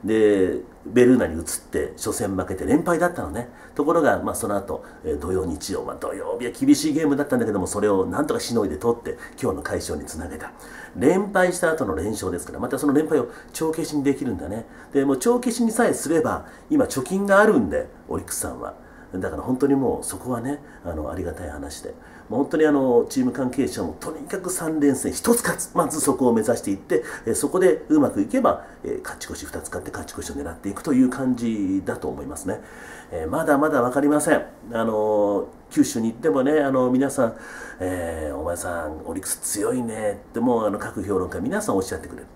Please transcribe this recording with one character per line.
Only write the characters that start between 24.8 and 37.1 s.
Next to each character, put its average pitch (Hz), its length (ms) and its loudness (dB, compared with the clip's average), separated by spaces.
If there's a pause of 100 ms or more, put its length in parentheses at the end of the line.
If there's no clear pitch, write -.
連 143 160 6
戦 - 160 -4
一 - 200 2
つ 233 100 2
勝 175 140 -2
つ。 - 180 -8
ま 170 120 2
ず 151 140 -4
そ 139 140 2
こ 127 120 2
を 120 80 6
目 110 80 4
指 117 140 2
し - 40 -8
て 101 120 -4
い - 20 2
っ - 20 -6
て、 - 280 -2 (200)
え 117 60 -2
ー、 - 40 2
そ 147 140 -2
こ 185 120 0
で 175 280 4
う 151 120 6
ま 123 100 4
く 101 100 -2
い 98 60 2
け 262 140 0
ば、 - 260 2 (160)
え - 60 -6
ー、 - 140 -4
勝 - 180 -12
ち - 60 -10
越 - 100 -10
し - 100 -10
二 - 140 -10
つ - 60 -14
勝 90 140 -8
っ - 60 -12
て - 60 -10
勝 - 180 -10
ち - 20 -16
越 - 100 -10
し - 100 -10
を - 20 -8
狙 143 180 -6
っ - 40 -14
て - 120 -8
い 101 60 -6
く - 80 -10
と 156 100 0
い 127 120 8
う 127 40 4
感 127 280 0
じ 101 480 0
だ - 120 -4
と - 120 -6
思 69 160 -8
い - 20 -10
ま - 100 -10
す - 100 -10
ね。 - 140 -4 (520)
え 80 140 -6
ー、 - 40 -4
ま 156 140 -2
だ 147 140 4
ま 151 120 2
だ 143 100 2
わ 120 120 2
か 143 80 2
り 143 80 4
ま 147 120 4
せ 147 140 2
ん。 - 100 0 (280)
あ 113 120 -2
の 113 80 0
ー、 104 540 2 (240)
九 147 140 4
州 - 160 -2
に 113 100 0
行 113 60 -12
っ - 20 -18
て 165 100 0
も 139 140 2
ね、 151 180 4
あ 139 120 2
の 127 160 2
ー、 - 20 2
皆 131 180 4
さ 127 180 0